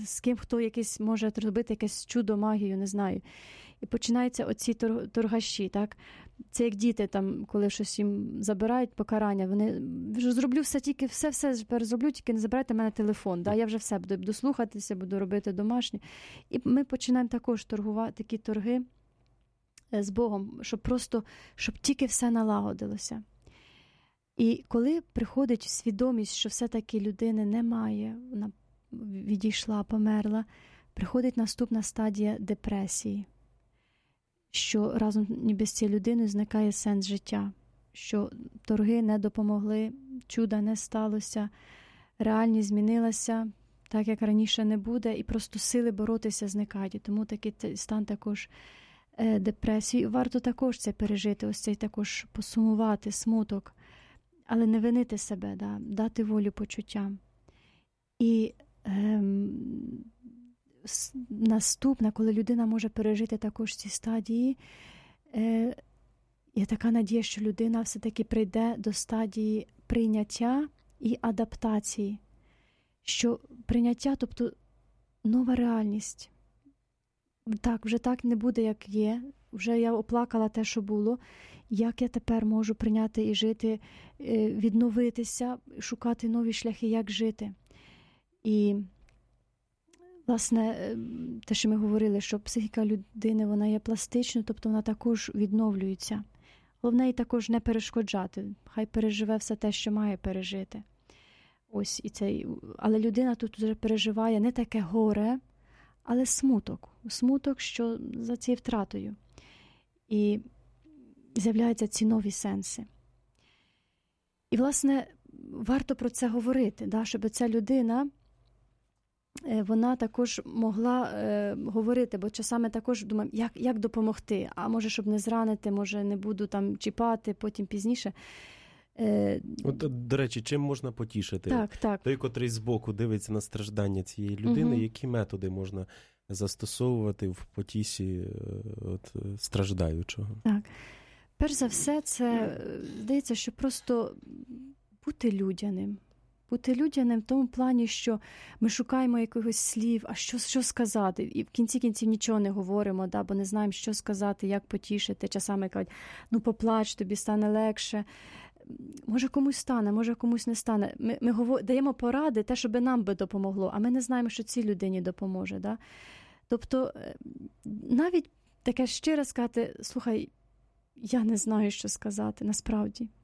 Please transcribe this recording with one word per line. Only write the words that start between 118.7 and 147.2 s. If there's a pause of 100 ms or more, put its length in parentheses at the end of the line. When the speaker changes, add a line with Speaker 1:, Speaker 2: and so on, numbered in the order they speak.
Speaker 1:
е,
вона
також
могла,
е,
говорити,
бо
часами
також
думаємо,
як,
як
допомогти,
а
може,
щоб
не
зранити,
може,
не
буду
там
чіпати,
потім
пізніше. (880)
Е, (240)
Speaker 2:
От,
до
речі,
чим
можна
потішити?
Speaker 1:
Так,
так.
Speaker 2:
Той,
котрий
збоку
дивиться
на
страждання
цієї
людини,
Speaker 1:
Мгм.
Speaker 2:
які
методи
можна (420)
застосовувати
в
потісі,
е, (500)
от,
е,
страждаючого?
Speaker 1:
Так. (760)
Перш
за
все,
це,
е, (200)
здається,
що
просто (880)
бути
людяним. (520)
Бути
людяним